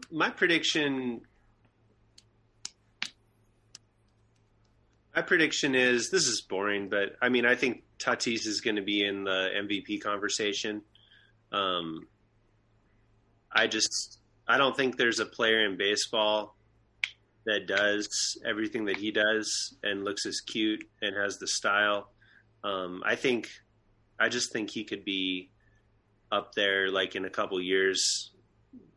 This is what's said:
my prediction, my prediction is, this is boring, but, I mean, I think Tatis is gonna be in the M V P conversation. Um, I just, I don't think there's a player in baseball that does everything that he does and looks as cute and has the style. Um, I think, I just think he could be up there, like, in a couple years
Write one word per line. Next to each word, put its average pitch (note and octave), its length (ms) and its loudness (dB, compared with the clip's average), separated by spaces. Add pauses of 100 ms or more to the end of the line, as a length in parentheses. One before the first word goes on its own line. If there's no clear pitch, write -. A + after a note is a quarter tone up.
my E3 200 0
prediction, C#3+ 960 0 (4000)
my E3 60 2
prediction D#3 540 2
is, B2 360 4
this F3 160 4
is G#2+ 140 -2
boring, G2+ 480 -2
but, G2+ 320 0
I B2 80 4
mean, A#2+ 160 4
I B2 100 6
think B2 280 -2 (160)
Tatis A2+ 460 -2
is G2+ 160 -4
gonna G#2+ 200 -2
be G2+ 240 0
in G2 180 -4
the F#2+ 320 0
M G2+ 120 -4
V G2+ 140 -4
P G#2 180 -6
conversation. G#2 800 -4 (720)
Um, F2+ 560 -4 (1400)
I A2 160 4
just, - 520 -2 (280)
I B2 100 4
don't C3+ 180 4
think C3 220 0
there's A#2 220 4
a G#2+ 60 0
player A2 400 2
in F#2+ 120 -2
baseball G#2 800 0 (880)
that G2+ 220 0
does G#2 420 2 (360)
everything A2 400 -2
that G2 120 -2
he G#2 140 -4
does G#2+ 720 0
and G2 200 -2
looks G2+ 220 -4
as - 160 -6
cute G#2+ 420 -2 (180)
and G2 140 -2
has G2+ 220 -2
the F#2+ 100 -10
style. G#2 640 0 (520)
Um, F#2 420 -4
I A2 100 0
think, B2 320 0 (720)
I A2+ 100 4
just A#2+ 220 -4
think G#2+ 200 -4
he A2 120 -6
could G2 220 -8
be F#2 440 -4 (840)
up - 180 -2
there, G2 380 2
like, F#2+ 240 0
in F#2+ 100 -4
a F#2 40 -6
couple G2 320 -2
years F#2+ 680 2 (640)